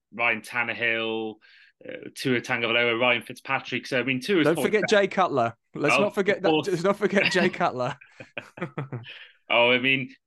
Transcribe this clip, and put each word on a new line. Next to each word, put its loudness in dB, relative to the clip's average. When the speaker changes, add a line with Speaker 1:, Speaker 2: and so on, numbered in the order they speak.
Speaker 1:
Ryan -2
Tannehill, -4
uh, -14
Tua 0
Tagovailoa, 0
Ryan 2
Fitzpatrick. -6
So, 0
I 0
mean, -2
Tua's 2
Speaker 2:
Don't 4
Speaker 1:
probably 0
Speaker 2:
forget 2
Speaker 1:
best. -2
Speaker 2:
Jay 6
Cutler. 0
Let's 2
Speaker 1:
Oh, 2
Speaker 2:
not 0
forget 0
Speaker 1:
of -6
Speaker 2:
that. 2
Speaker 1:
course. 2
Speaker 2:
Let's -2
not 2
forget 0
Jay 4
Speaker 1:
<laughs> -4
Speaker 2:
Cutler. -2
<laughs> -6
Speaker 1:
Oh, 4
I 4
mean 0